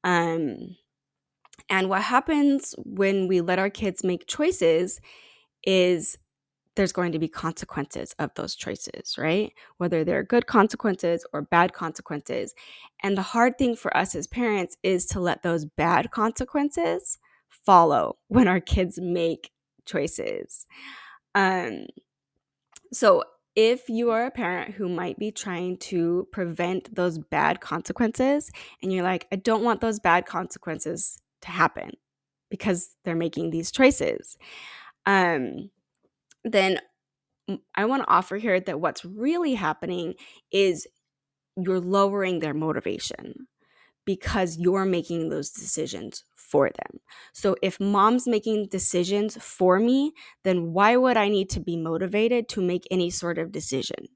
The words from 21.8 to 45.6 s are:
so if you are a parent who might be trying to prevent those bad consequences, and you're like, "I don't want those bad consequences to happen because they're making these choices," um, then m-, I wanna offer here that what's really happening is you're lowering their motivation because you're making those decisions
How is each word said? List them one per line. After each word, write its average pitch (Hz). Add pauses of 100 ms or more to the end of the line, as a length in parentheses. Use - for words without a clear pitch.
so 196 (320)
if 233
you 233
are 226
a 269
parent 180
who 196
might 175
be 214
trying 180
to 175
prevent 180
those 180
bad 151
consequences, 240 (300)
and 190
you're 185
like, 185
"I 196
don't 220
want 233
those 220
bad 180
consequences 170 (220)
to -
happen - (580)
because 185
they're 170
making 165
these 165
choices," - (680)
um, 175 (720)
then 190 (720)
m-, 190 (140)
I 190
wanna 262
offer 190
here 208
that 165
what's -
really 262
happening 175 (360)
is 190 (680)
you're 185
lowering 196
their 151
motivation - (580)
because 185
you're 185
making 170
those 151
decisions - (120)